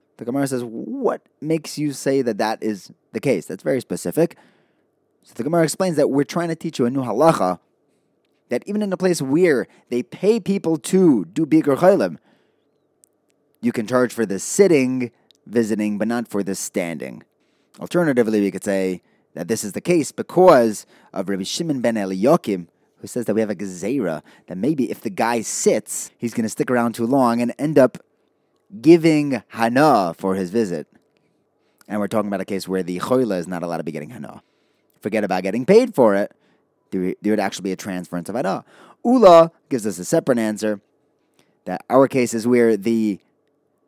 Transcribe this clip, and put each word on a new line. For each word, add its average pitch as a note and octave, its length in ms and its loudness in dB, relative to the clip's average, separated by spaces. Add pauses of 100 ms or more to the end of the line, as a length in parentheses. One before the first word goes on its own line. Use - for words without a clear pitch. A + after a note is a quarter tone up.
(180)
The A2+ 80 -14
Gemara C3+ 220 -4
says, B2+ 160 -4
"What B2 580 -6 (180)
makes D#3 380 -6
you D3 160 -4
say C3+ 300 0
that A2 160 -4
that A2 240 -2
is G#2 280 -6 (200)
the A2+ 80 -6
case?" G#2 260 -2
That's - 160 -12
very C#3+ 180 -2
specific. A2+ 580 -4 (840)
So - 100 -20
the A#2 100 -8
Gemara D#3+ 200 2
explains E3 340 -2
that C#3 120 4
we're C#3 140 2
trying E3+ 240 -4
to E3 80 -4
teach D#3+ 240 -8
you B2+ 60 2
a A#2+ 40 2
new C3+ 120 -4
halacha, A#2 580 2 (880)
that A#2+ 180 -4
even G#3 160 -4
in G3+ 120 -4
a F3 40 -4
place F3+ 240 0
where C#3 460 2 (220)
they B2 120 -2
pay G#3+ 380 0
people F3+ 380 -2
to D#3+ 480 4
do D3+ 200 -4
bikur D3 300 2
cholim, D3+ 420 4 (1400)
you A#2 140 -2
can A2+ 140 -4
charge B2 260 0
for A2+ 120 -2
the F#2+ 140 -4
sitting, C3 720 2 (340)
visiting, G#2+ 520 -2
but G#2+ 100 -4
not A#2 220 -4
for G2+ 140 -4
the F#2+ 120 -6
standing. C#2+ 680 -8 (540)
Alternatively, A#2+ 640 0
we G2 120 2
could F#2 120 -10
say F#2+ 380 -2 (320)
that F2 160 -8
this A2+ 160 -4
is - 80 -10
the - 80 -8
case E3+ 320 -2
because B2 720 4 (260)
of F#2 160 -8
Rabbi F#2+ 160 -4
Shimon D3 380 -6
ben A#2 140 0
Eliyakim, G2 720 0 (340)
who - 60 -16
says - 180 -8
that A2 80 -2
we G#2 80 0
have G#2+ 80 -2
a G#2 60 -6
gezerah, F#2 680 -6 (220)
that F2+ 120 -12
maybe B2 320 -2
if - 120 -12
the A2+ 80 -8
guy A#2 320 -2
sits, - 760 -4
he's A#2 160 -6
gonna A2+ 140 -4
stick C3 240 -4
around A#2+ 220 0
too A#2 120 -6
long A#2+ 360 2
and A#2+ 180 -4
end D3 180 0
up B2+ 200 4 (800)
giving D3+ 720 4
hana A#2 680 2
for F#2+ 180 -2
his F#2+ 160 -4
visit. F2+ 360 -4 (1040)
And G#2 100 -6
we're G2+ 80 -4
talking G#2 220 -2
about G2 100 -4
a F#2+ 60 -8
case G2 200 -6
where F#2+ 160 -2
the F2+ 180 -6
choyle B2 340 0
is F2 120 -4
not F2 160 -8
allowed E2+ 160 -6
to D#2+ 60 -6
be D#2+ 80 -10
getting D2+ 200 -12
hana. E2 300 -18 (580)
Forget G#2+ 240 -4
about F#2 200 -2
getting G2 200 -4
paid A3+ 300 6
for A2 220 4
it. G2+ 200 -4 (540)
There, F#2 320 -4
there G#2 100 0
would G#2 80 0
actually G2 260 -4
be F#2+ 60 -4
a F#2 40 -6
transference F2+ 540 -10
of G2 60 -8
hana. D3 300 -4 (400)
Ula F#3 460 8 (180)
gives A2+ 160 -4
us F#2 140 -6
a F2+ 40 -8
separate B2+ 360 0
answer, G#2+ 420 -4 (840)
that F2+ 220 -8
our C3 200 6
case B2 260 -2
is A2+ 140 -4
where A#2+ 280 4
the G#2+ 440 -2 (680)